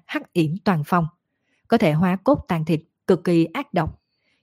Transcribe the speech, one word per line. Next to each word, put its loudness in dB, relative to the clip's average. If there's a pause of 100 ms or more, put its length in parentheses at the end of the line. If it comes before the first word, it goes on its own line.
hắc -10
yểm 0
toàn 0
phong. 0 (640)
Có 2
thể 2
hóa 0
cốt 0
tàn -2
thịt, 0 (240)
cực 2
kỳ 2
ác -8
độc. -4 (400)